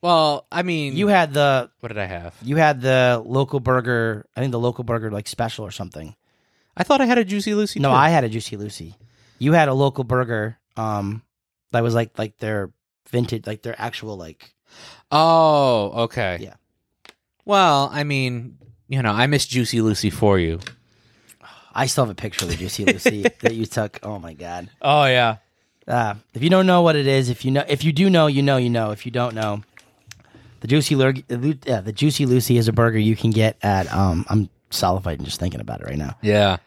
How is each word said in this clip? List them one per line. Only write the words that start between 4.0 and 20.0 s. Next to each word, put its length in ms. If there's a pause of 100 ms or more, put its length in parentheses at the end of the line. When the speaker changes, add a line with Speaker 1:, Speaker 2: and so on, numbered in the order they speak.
Speaker 2:
I 40
think 140
the 60
Local 260
Burger, 260
like, 160
special 400
or 40
something. 440 (600)
Speaker 1:
I 80
thought 180
I 40
had 140
a 60
Juicy 280
Lucy, 260
Speaker 2:
No, 100
Speaker 1:
too. 60
Speaker 2:
I 140
had 140
a 60
Juicy 280
Lucy. 380 (460)
You 120
had 160
a 40
Local 300
Burger, 540 (180)
um, 460 (500)
that 120
was, 100
like, 240
like, 220
their 320 (380)
vintage, 380
like, 140
their 180
actual, 380
like 360 (580)
Speaker 1:
Oh, 800 (120)
okay. 380
Speaker 2:
Yeah. 140 (880)
Speaker 1:
Well, 460
I 120
mean, 540 (300)
you 140
know, 100
I 160
miss 180
Juicy 360
Lucy 280